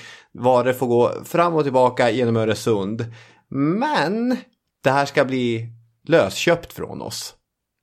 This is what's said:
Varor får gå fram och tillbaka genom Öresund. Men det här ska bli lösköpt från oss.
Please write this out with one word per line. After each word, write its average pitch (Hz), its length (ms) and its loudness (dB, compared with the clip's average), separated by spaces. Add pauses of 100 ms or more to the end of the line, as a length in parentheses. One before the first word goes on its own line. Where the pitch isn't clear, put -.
(340)
Varor 123 400 2
får 127 140 -2
gå 120 240 4 (140)
fram 170 280 0
och 151 100 2
tillbaka 123 480 2
genom 117 260 0
Öresund. 110 680 0 (440)
Men 214 880 -2 (460)
det 135 60 2
här 139 160 2
ska 135 200 0
bli 120 420 -2 (400)
lösköpt 160 680 0
från - 280 -10
oss. - 320 -10 (500)